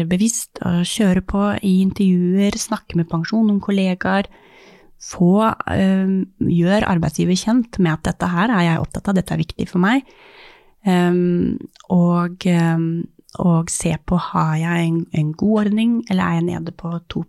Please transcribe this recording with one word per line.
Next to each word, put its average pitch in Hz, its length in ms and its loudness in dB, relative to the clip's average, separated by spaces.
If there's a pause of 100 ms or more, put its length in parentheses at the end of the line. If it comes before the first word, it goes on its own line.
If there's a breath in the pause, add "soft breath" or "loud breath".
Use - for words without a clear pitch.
bevisst 190 520 -2
og 175 240 0
kjører 185 400 0
på 202 160 -2 (240)
i 190 160 4
intervjuer, 190 760 2
snakker - 400 -6
med 165 120 0
pensjon, 214 400 0
om 202 120 2
kollegaer, 190 680 -2 (720 loud breath)
få, 196 480 2 (180)
eh, 190 460 0 (260)
gjør 180 480 2
arbeidsgiver 170 500 0
kjent 233 420 0
med 170 140 4
at 160 100 -6
dette 180 260 -2
her 185 240 0
er 180 160 2
jeg 165 160 0
opptatt - 240 -6
av, 190 80 2
dette 180 160 -2
er 160 80 -2
viktig - 280 -6
for 180 140 0
meg, 254 220 2 (800 loud breath)
ehm, 175 720 2 (320)
og, 175 580 0
ehm, 165 560 0 (340)
og 165 300 2
se - 260 -4 (100)
på, 180 120 0
har 160 400 -2
jeg 170 300 -2
en, 165 260 -2
en 151 200 0
god 208 340 0
ordning, 226 420 0
eller 185 140 0
er 175 160 0
jeg 170 80 0
nede 170 240 -6
på 170 240 -10 (140)
to - 200 -6